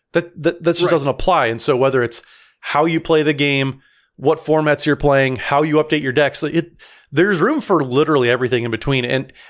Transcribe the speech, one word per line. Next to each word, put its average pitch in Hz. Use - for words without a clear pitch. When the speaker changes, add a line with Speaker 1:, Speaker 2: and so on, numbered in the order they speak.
Speaker 1:
That, 175
that, 170
that 165
just 170
Speaker 2:
Right. 175
Speaker 1:
doesn't 147
apply. 151
And 113
so 135
whether 131
it's -
how -
you 165
play 156
the 151
game, 135
what 151
formats 151
you're 147
playing, 135
how 143
you 156
update 156
your 139
decks, 139
it, 165
there's 180
room 262
for 175
literally 135
everything 123
in 120
between. 127
And, 135